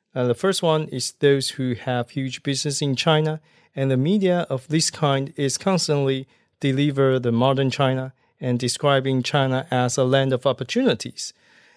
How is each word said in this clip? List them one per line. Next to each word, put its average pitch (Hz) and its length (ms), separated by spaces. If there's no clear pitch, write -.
Uh, 127 100
the 120 100
first 190 280
one 156 260
is 131 240
those 139 380
who 127 240
have 123 340
huge 131 340
business 139 380
in 139 160
China, 156 460
and 135 120
the 131 80
media 175 500
of 131 200
this 156 200
kind 139 480
is 139 220
constantly 143 680
deliver 135 580
the 120 120
modern 131 400
China 131 440
and 123 180
describing 135 640
China 131 480
as 123 280
a 131 60
land 135 280
of 123 140
opportunities. 135 880